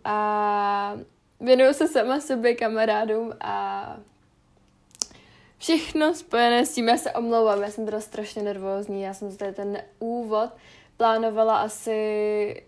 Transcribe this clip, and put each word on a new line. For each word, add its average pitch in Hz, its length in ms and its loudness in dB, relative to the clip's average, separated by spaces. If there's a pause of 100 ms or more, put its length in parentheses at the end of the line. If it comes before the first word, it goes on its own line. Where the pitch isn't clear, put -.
a 208 920 0 (420)
věnuju 262 340 6
se 311 140 2
sama 262 320 0
sobě, 240 360 0
kamarádům 220 840 0
a 196 440 -6 (1700)
všechno 311 560 0
spojené 240 520 2
s 247 80 -2
tím. 226 140 -2
Já 233 100 6
se - 140 -6
omlouvám, 226 500 2
já 208 100 -4
jsem 214 140 -8
teda 208 140 -4
strašně 214 440 -10
nervózní, 196 580 -6
já 196 120 -8
jsem 202 240 -12
tady 196 160 -6
ten 202 240 -6 (220)
úvod 226 500 -2 (480)
plánovala 220 600 2
asi 214 1120 -2